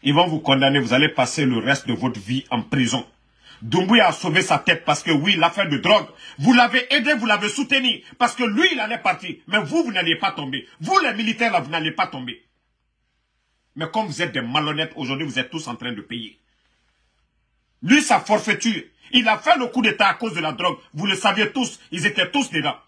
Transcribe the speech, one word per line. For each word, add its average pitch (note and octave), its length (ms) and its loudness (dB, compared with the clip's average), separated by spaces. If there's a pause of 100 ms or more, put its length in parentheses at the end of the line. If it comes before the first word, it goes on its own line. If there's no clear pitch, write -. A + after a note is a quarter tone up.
Ils C#3+ 120 2
vont F3 120 6
vous D#3 140 -2
condamner, C3+ 380 4
vous A#2 140 0
allez C#3 160 4
passer C#3 380 0
le B2 120 2
reste B2+ 300 -2
de B2 40 0
votre A#2 280 -4
vie A#2+ 300 -4
en A#2 120 -2
prison. B2+ 460 -2 (540)
Doumbouya F#3 460 4
a E3 40 2
sauvé F3+ 300 -2
sa E3 160 2
tête - 260 -2
parce D3 180 0
que E3+ 80 -4
oui, E3 260 2
l'affaire E3+ 320 0
de C#3+ 100 -2
drogue, G3 300 2 (300)
vous F3+ 140 4
l'avez B3 420 4
aidé, D4 200 2
vous A#3 120 -4
l'avez G#3 220 0
soutenu. C4 540 -2 (160)
Parce A#3+ 160 2
que B3 100 -2
lui, A#3 280 2
il C4+ 80 -4
allait A3 180 -4
partir. - 380 -4 (100)
Mais G#3 140 0
vous, B3 220 0
vous A#3+ 100 -4
n'alliez E3 240 -2
pas F#3+ 160 -4
tomber. C3+ 360 -8 (120)
Vous, F#4+ 200 2
les C4 140 0
militaires, A3 380 0
là, F3 80 2
vous C3+ 100 -10
n'allez D#3 220 -2
pas F3+ 140 -2
tomber. B2 380 -12 (1300)
Mais D#3+ 140 -8
comme A3 160 -2
vous D#3 160 -6
êtes E3+ 100 -4
des B2+ 100 -4
malhonnêtes, D3+ 540 -2
aujourd'hui, C3+ 300 -6
vous B2 120 -6
êtes B2+ 120 -6
tous D#3+ 180 -10
en A#2+ 80 -8
train B2 160 -8
de G#2+ 100 -12
payer. A#2 360 -14 (1400)
Lui, C4+ 200 6
sa G#3 180 4
forfaiture, G#3+ 600 0 (300)
il A#3+ 160 4
a G#3+ 100 2
fait E4 180 4
le B3+ 100 -2
coup B3 160 -2
d'État G#3 260 2
à F#3+ 60 2
cause A3 200 -6
de E3 60 -6
la D3+ 120 -2
drogue. E3+ 260 -2 (160)
Vous D#3+ 120 -6
le F#3+ 80 0
saviez G3+ 380 0
tous, - 260 -4 (120)
ils E3 160 -4
étaient G3+ 240 0
tous C#4 200 -2
dedans. D3 260 -4 (120)